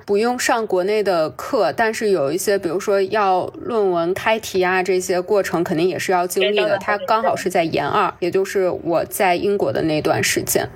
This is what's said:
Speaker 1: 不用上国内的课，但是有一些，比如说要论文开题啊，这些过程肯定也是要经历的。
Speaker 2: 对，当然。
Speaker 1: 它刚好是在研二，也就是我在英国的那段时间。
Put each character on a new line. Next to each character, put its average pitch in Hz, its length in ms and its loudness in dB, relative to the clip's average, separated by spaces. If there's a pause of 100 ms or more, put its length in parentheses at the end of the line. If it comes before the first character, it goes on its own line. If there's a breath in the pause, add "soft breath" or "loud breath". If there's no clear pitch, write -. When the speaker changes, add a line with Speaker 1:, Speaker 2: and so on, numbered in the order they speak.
Speaker 1:
不 202 120 2
用 240 220 0
上 233 260 0
国 185 200 0
内 208 180 2
的 170 280 0
课， 180 420 -2
但 226 200 0
是 214 180 0
有 147 200 2
一 170 60 0
些， 202 200 0
比 185 120 -4
如 165 100 -2
说 196 220 2
要 190 460 2
论 208 440 -2
文 170 220 0
开 226 260 0
题 185 240 -2
啊， 185 180 2
这 185 160 0
些 180 220 0
过 190 240 2
程 170 180 -2
肯 170 160 -2
定 165 80 2
也 170 140 -2
是 - 140 -2
要 180 120 2
经 190 160 -2
历 208 140 2
的。 208 60 2
Speaker 2:
对， - 0 -
当 214 80 0
然。 196 100 0
Speaker 1:
它 208 200 -2
刚 220 220 0
好 233 140 0
是 - 140 -4
在 170 160 2
研 147 200 -2
二， 185 340 0
也 175 120 -2
就 190 140 2
是 190 240 0
我 165 340 -2
在 180 320 0
英 202 220 0
国 160 160 0
的 - 80 0
那 151 200 0
段 156 220 0
时 - 180 0
间。 - 240 0 (100)